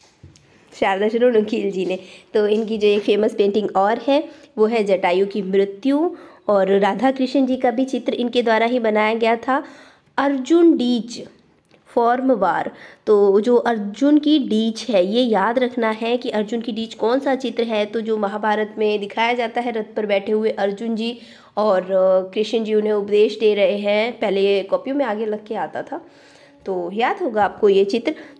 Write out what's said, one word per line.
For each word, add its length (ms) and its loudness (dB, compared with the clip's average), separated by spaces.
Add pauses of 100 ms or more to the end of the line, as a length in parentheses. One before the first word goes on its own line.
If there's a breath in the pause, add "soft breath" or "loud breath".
(800 soft breath)
शारदा 280 0
चरण 340 2
उकील 280 -4
जी 160 -4
ने। 120 -4 (360 loud breath)
तो 120 2
इनकी 320 0
जो 100 2
एक 120 4
फेमस 340 2
पेंटिंग 420 0
और 220 2
है 300 0 (300 loud breath)
वो 80 4
है 180 0
जटायु 420 2
की 160 -6
मृत्यु, 680 0 (380 loud breath)
और 200 2
राधा 420 2
कृष्ण 360 0
जी 100 -2
का 140 0
भी 140 0
चित्र 300 -4
इनके 280 -2
द्वारा 240 2
ही 120 0
बनाया 360 0
गया 220 0
था। 280 -2 (540 loud breath)
अर्जुन 580 4
डीच 460 -2 (640)
फॉर्म 460 2
वार, 380 0 (360 loud breath)
तो 340 6
जो 160 4
अर्जुन 640 2
की 200 2
डीच 520 -2
है, 160 4
ये 160 0
याद 360 2
रखना 320 -2
है 260 -4
कि 140 -6
अर्जुन 300 -4
की 120 -8
डीच 220 -8
कौन 260 0
सा 140 -2
चित्र 300 -4
है। 220 -2
तो 140 -6
जो 160 -2
महाभारत 640 -2
में 220 0
दिखाया 320 -2
जाता 280 -4
है 120 -6
रथ 240 -8
पर 100 -4
बैठे 260 -2
हुए 180 0
अर्जुन 460 -4
जी 220 -6 (380 loud breath)
और, 260 2
अ, 520 2
कृष्ण 300 -2
जी 100 -2
उन्हें 180 2
उपदेश 460 2
दे 160 2
रहे 240 2
हैं, 420 -2
पहले 200 0
ये 220 2
कॉपियों 340 -4
में 80 0
आगे 220 -4
लग 200 -6
के 80 -8
आता 280 -6
था, 220 -12 (600 loud breath)
तो 260 -6
याद 300 -2
होगा 220 0
आपको 240 0
ये 160 4
चित्र। 300 -2 (260 loud breath)